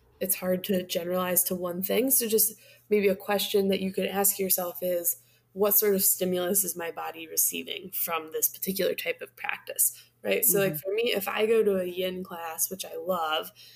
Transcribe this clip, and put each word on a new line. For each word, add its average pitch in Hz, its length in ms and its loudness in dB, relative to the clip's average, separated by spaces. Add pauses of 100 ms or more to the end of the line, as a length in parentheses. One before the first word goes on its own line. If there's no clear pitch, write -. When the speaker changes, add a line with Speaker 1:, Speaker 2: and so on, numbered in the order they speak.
(200)
Speaker 1:
it's 190 160 0
hard 185 300 0
to 185 180 2
generalize 180 600 0
to 185 100 -2
one 180 260 -4
thing. 208 300 2
So 240 160 4
just 214 260 4 (360)
maybe 208 180 4
a 190 80 4
question 196 540 0
that 190 100 2
you 190 140 -2
could 185 140 -2
ask 196 300 0
yourself 185 440 -2
is, 175 360 -2 (360)
"What 202 240 2
sort 208 180 4
of 190 80 2
stimulus 180 640 2
is 175 100 -6
my 170 160 -6
body 160 360 -10
receiving 165 640 -4
from 160 420 -2
this 156 160 0
particular 185 460 -2
type 170 260 -6
of - 160 -14
practice?" - 560 -4 (280)
Right? 196 220 0
So, 196 160 4
like, 185 160 2
Speaker 2:
Mm-hmm. - 20 -6
Speaker 1:
for 196 160 -6
me, 233 200 0
if 196 160 -2
I 214 160 0
go 220 180 6
to 196 160 2
a 180 60 -2
yin 185 380 -4
class, 170 460 -6
which 190 160 -8
I 165 120 -10
love, 160 540 -2 (240)